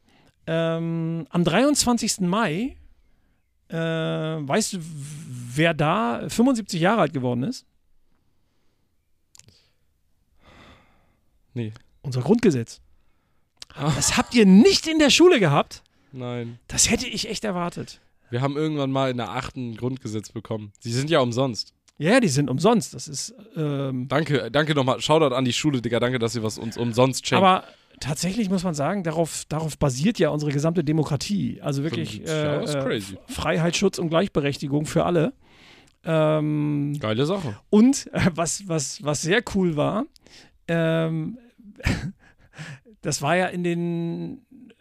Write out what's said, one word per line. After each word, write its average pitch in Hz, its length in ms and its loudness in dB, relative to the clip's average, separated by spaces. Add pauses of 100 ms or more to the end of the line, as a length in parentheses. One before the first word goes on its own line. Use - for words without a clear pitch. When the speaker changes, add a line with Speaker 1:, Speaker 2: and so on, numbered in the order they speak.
(460)
Speaker 1:
ähm, 165 840 -2
am 175 140 0
dreiundzwanzigsten 226 840 2
Mai, 202 480 -2 (920)
äh, - 80 -8
weißt 160 960 -2
du, 190 60 -6
w-, 170 40 -8 (720)
wer 165 200 2
da 185 540 -2
fünfundsiebzig 226 520 0
Jahre 196 220 4
alt 156 100 0
geworden 123 320 -2
ist? 233 200 -8 (4000)
Speaker 2:
Nee. 113 180 -6 (300)
Speaker 1:
Unser 127 200 -6
Grundgesetz. 147 580 2 (920)
Speaker 2:
Ah. 147 200 -2
Speaker 1:
Das - 220 0
habt - 180 0
ihr 226 120 8
nicht 220 400 8
in 320 120 0
der 294 120 6
Schule 339 300 8
gehabt? 160 420 0 (300)
Speaker 2:
Nein. 120 460 -8 (100)
Speaker 1:
Das - 220 2
hätte 233 160 0
ich 233 220 -6
echt 208 160 -8
erwartet. 175 560 -6 (300)
Speaker 2:
Wir 120 100 -2
haben 139 160 0
irgendwann 147 340 -2
mal 135 200 0
in 123 60 -4
der 113 140 -6
achten 120 460 -8
Grundgesetz 117 560 -6
bekommen. 107 480 -10
Sie 117 120 -6
sind 135 180 0
ja 160 100 4
umsonst. 123 540 -2 (240)
Speaker 1:
Ja, 202 220 4
die 226 80 4
sind 143 200 2
umsonst. 170 460 2
Das 131 140 -14
ist, 147 260 -10 (220)
ähm 139 520 -4
Speaker 2:
Danke, 135 420 0
danke 151 240 2
nochmal. 127 260 2
Shoutout 151 340 4
an 131 100 0
die 120 80 2
Schule, 135 300 0
Digga. 117 180 0
Danke, 123 180 0
dass 113 160 -2
ihr 120 80 -4
was 107 160 -4
uns 113 200 -8
umsonst 120 480 2
schenkt. - 180 2
Speaker 1:
Aber 185 200 4 (360)
tatsächlich 185 480 -4
muss 180 160 -2
man 180 100 -2
sagen, 160 280 -2
darauf, 160 460 -2
darauf 151 300 -4
basiert 147 400 2
ja 156 120 4
unsere 147 220 -2
gesamte 160 300 0
Demokratie. 156 800 -2
Also 139 220 -4
wirklich, 160 420 -6
Speaker 2:
57 160 100 -4
Jahre 151 300 -2
ist 151 100 -4
Speaker 1:
äh, 139 40 -2
äh, 135 60 -2
Speaker 2:
crazy. 98 340 -6 (100)
Speaker 1:
Freiheit, 170 480 -2
Schutz 196 220 0
und 170 100 -2
Gleichberechtigung 147 800 0
für 156 180 2
alle. 175 300 2 (680)
Ähm, 151 960 0
Speaker 2:
Geile 110 280 0
Sache. 156 300 -4 (120)
Speaker 1:
und, 240 460 6
äh, 180 200 2
was, 165 320 -4
was, 160 380 -4
was 147 160 -2
sehr 202 220 2 (120)
cool 180 220 2
war, 156 280 0 (640)
ähm, 165 720 -2 (800)
<laughs> - 840 -20
das 151 180 -4
war 151 160 0
ja 185 120 2
in 175 160 -6
den, 170 800 -4 (340)